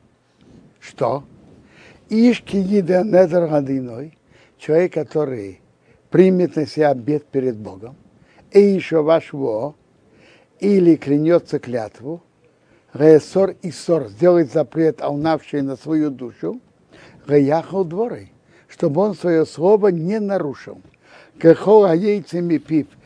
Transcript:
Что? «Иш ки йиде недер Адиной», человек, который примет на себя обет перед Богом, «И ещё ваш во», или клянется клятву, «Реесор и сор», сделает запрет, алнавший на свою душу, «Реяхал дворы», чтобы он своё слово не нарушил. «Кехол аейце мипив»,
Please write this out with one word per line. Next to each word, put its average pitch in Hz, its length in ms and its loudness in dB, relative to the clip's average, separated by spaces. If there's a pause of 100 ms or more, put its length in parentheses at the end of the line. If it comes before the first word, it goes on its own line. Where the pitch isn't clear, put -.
(800)
Что? 131 440 -6 (840)
«Иш 226 320 2
ки - 140 -8
йиде 185 460 0
недер 180 480 2
Адиной», 135 680 -4 (400)
человек, 165 340 0
который 131 680 -8 (480)
примет 180 440 2
на 151 120 -2
себя 151 240 0
обет 139 340 -4
перед 127 320 -4
Богом, 104 400 -18 (540)
«И 202 100 6
ещё 185 420 2
ваш 156 300 0
во», 135 420 -6 (880)
или 185 360 4
клянется 151 600 -2
клятву, 123 640 -10 (720)
«Реесор 160 680 4
и 180 80 -10
сор», 147 380 -4
сделает 165 440 2
запрет, 156 480 -2
алнавший 147 600 -4
на 135 140 -6
свою 151 340 -4
душу, 131 500 -12 (640)
«Реяхал 147 600 0
дворы», 165 420 -8 (400)
чтобы 156 320 -2
он 202 140 0
своё 165 320 0
слово 196 420 0
не 180 320 -4
нарушил. 151 640 -8 (580)
«Кехол 196 460 6
аейце 180 560 -2
мипив», 160 440 -2 (200)